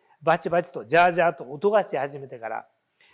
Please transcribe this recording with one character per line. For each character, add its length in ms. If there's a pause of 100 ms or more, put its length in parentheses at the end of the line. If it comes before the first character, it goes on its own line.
(220)
バ 160
チ 120
バ 120
チ 120
と 100
ジ 140
ャ 100
ー 60
ジ 80
ャ 80
ー 80
と 80
音 260
が 140
し 100
始 240
め 80
て 120
か 100
ら、 180 (460)